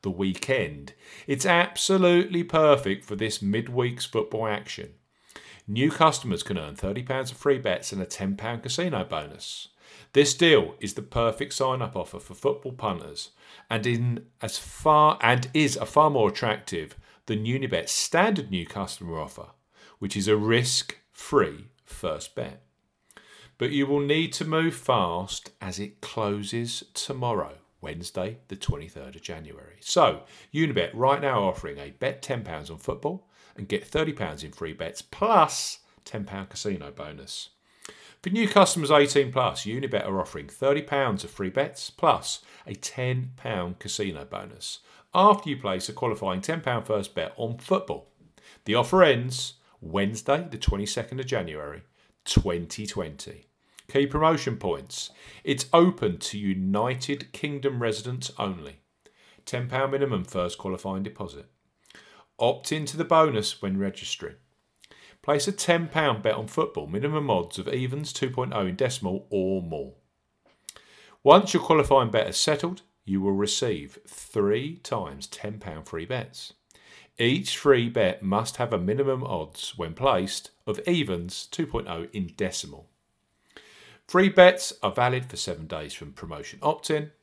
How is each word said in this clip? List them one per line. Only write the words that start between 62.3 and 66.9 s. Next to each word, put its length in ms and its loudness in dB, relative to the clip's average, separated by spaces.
Opt 320 0
into 260 -4
the 80 -2
bonus 560 2
when 160 -2
registering. 600 -6
Place 260 0
a 60 -2
ten 340 0
pound 360 0
bet 120 2
on 140 -6
football, 400 -4
minimum 420 -2